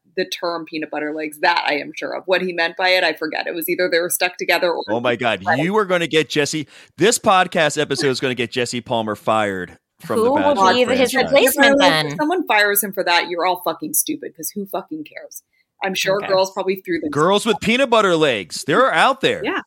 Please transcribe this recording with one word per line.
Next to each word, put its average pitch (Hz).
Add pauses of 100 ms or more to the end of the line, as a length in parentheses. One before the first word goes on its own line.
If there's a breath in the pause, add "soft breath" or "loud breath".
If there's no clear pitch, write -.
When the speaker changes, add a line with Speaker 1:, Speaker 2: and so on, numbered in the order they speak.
(160)
Speaker 1:
the 185
term 170
peanut 156
butter 151
legs, 156
that 170
I 147
am 143
sure -
of. -
What 180
he 185
meant 170
by 185
it, 185
I 160
forget. -
It 170
was 165
either 180
they 165
were 170
stuck -
together 175
or -
Speaker 2:
Oh 110
my 123
God, 110
Speaker 1:
Right. 160
Speaker 2:
you 175
are 214
gonna 175
get 151
Jesse, 147 (300 loud breath)
this 202
podcast 180
episode 139
is 127
gonna 127
get 117
Jesse 123
Palmer 113
fired 101 (240)
from 220
Speaker 3:
Who 220
Speaker 2:
the 247
Speaker 3:
will 285 (180)
Speaker 2:
Bachelor 190 (120)
Speaker 3:
be 240
his 254
Speaker 2:
franchise. 254
Speaker 3:
replacement 277
Speaker 1:
If 277
Speaker 3:
then? 156
Speaker 1:
someone 311
fires 208
him 196
for 185
that, 170
you're 170
all 180
fucking 160
stupid, -
'cause 160
who 196
fucking 160
cares? - (420)
I'm 190
sure 190
Speaker 3:
Okay. 202
Speaker 1:
girls 190
probably 190
threw 170
them. 160
Speaker 2:
Girls 170
with 214
peanut 247
butter 208
legs. 120
They're 220
out 226
there. 143
Speaker 1:
Yeah. 320